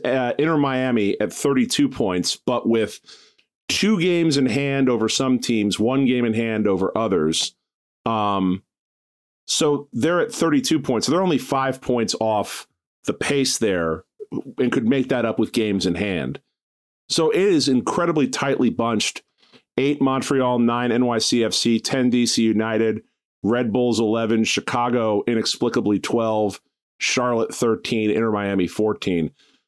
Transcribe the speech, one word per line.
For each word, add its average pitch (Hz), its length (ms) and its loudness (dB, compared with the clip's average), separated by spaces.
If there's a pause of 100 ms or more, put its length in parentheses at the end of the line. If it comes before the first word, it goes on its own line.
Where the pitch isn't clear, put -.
uh, 127 340 0
Inter 156 180 2
Miami 127 640 0
at - 120 -2
thirty-two 135 560 2
points, 92 480 -2
but 120 320 -4
with 113 320 0 (680)
two 202 320 2
games 170 360 2
in 135 100 2
hand 139 420 2
over 113 200 2
some 131 300 0
teams, 107 400 0
one 131 280 2
game 123 180 2
in 113 100 0
hand 110 320 0
over 95 300 0
others. 90 580 0 (520)
Um, 98 560 0 (840)
so 147 460 0
they're 165 280 0
at 131 120 -2
thirty-two 151 480 2
points. 123 260 0
So 127 60 2
they're 175 100 2
only 170 160 2
five 135 420 -2
points 120 400 0
off 110 460 -2 (380)
the - 100 -2
pace 139 440 -2
there 85 460 -2 (540)
and 123 140 2
could 117 140 0
make 131 220 0
that 123 160 -2
up 110 140 -2
with 110 140 0
games 104 340 0
in 87 80 0
hand. 80 460 -4 (680)
So 160 220 0
it 165 100 2
is 180 280 2
incredibly 151 600 0
tightly 131 400 0
bunched. 113 540 -2 (560)
Eight 143 240 0
Montreal, 131 560 0
nine 120 340 0
N 123 140 0
Y 117 120 0
C 117 260 0
F 107 100 -2
C, 113 260 0
ten 127 300 0
D 120 160 2
C 117 160 0
United, 110 600 0 (400)
Red 117 300 0
Bulls 120 280 2
eleven, 113 440 0
Chicago 117 840 -2
inexplicably 113 760 0
twelve, 110 600 -2 (380)
Charlotte 120 560 -2
thirteen, 113 560 0
Inter 113 200 0
Miami 98 360 0
fourteen. 98 640 -2 (380)